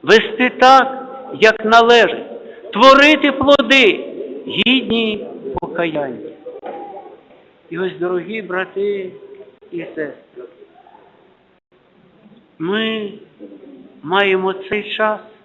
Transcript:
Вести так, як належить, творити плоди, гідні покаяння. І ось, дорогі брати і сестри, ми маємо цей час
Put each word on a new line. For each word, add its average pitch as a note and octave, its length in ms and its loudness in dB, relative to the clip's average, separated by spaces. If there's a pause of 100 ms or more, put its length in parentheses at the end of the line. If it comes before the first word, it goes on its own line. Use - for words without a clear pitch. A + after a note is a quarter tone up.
Вести A3 480 2
так, C4 580 4 (320)
як A3 240 2
належить, A#3 1080 2
творити C#4 600 6
плоди, C4+ 720 2 (420)
гідні A3+ 800 -2 (340)
покаяння. C#3 720 -8 (1400)
І E3 80 -12
ось, F3 220 -6
дорогі F3+ 420 -6
брати F#3+ 680 -6 (600)
і F3 60 -10
сестри, D#3 680 -14 (2250)
ми G#3+ 540 -4 (920)
маємо F#3+ 500 0
цей G#3 440 -8
час G#3+ 240 -2 (240)